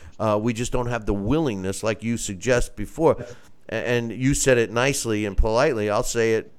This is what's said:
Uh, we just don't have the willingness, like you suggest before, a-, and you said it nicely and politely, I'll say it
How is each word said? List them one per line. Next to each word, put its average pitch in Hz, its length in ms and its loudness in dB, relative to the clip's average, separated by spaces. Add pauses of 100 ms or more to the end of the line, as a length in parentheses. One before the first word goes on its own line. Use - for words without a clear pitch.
(200)
Uh, 107 200 2
we 117 120 0
just 117 180 -4
don't 123 180 0
have 117 180 -4
the 104 80 0
willingness, 101 680 -2
like 107 220 -2
you 117 140 -2
suggest 117 580 -2
before, 135 480 0 (480)
a-, 104 160 -2
and 117 240 0
you 127 220 0
said 131 240 4
it 110 120 2
nicely 117 540 0
and 98 120 -4
politely, 113 520 2
I'll 107 140 2
say 113 320 2
it - 240 -2